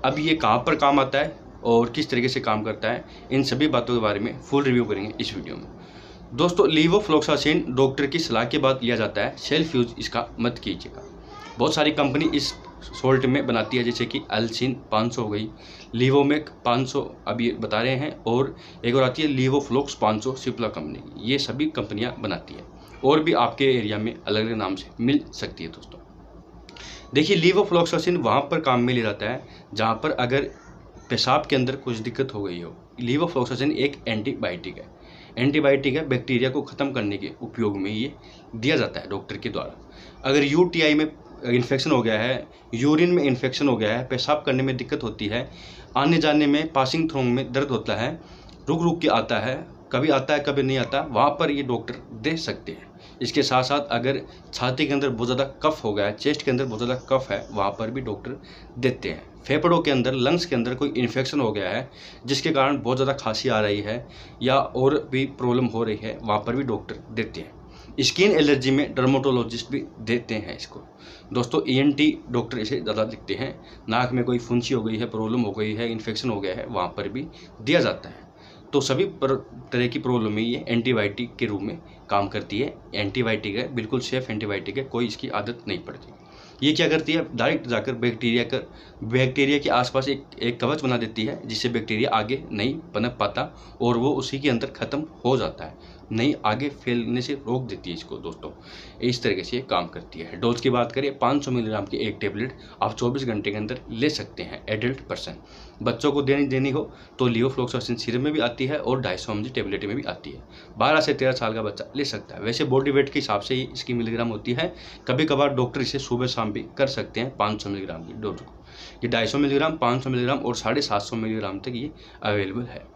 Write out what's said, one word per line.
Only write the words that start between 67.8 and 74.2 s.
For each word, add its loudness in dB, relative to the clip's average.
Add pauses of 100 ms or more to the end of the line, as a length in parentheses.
स्किन 4
एलर्जी 4
में 2
डर्मेटोलॉजिस्ट 2
भी -4 (180)
देते -2
हैं -8
इसको। -14 (520)
दोस्तों, 2
ईएनटी 4 (140)
डॉक्टर -2
इसे -2
ज़्यादा 0
देखते -6
हैं। -6 (340)
नाक 2
में 2